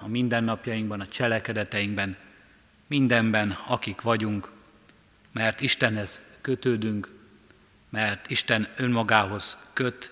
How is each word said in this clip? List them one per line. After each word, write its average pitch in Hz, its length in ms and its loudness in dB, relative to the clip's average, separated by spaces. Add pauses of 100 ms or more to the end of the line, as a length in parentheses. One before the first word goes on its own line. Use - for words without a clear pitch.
a 107 60 -12
mindennapjainkban, 113 920 0
a 98 60 -8
cselekedeteinkben, 104 1120 -2 (680)
mindenben, 113 720 2 (100)
akik 107 340 -4
vagyunk, 110 480 0 (840)
mert 110 300 0
Istenhez 110 600 0 (200)
kötődünk, 110 680 0 (800)
mert 107 400 -2
Isten 113 460 2
önmagához 110 840 2 (160)
köt - 380 -4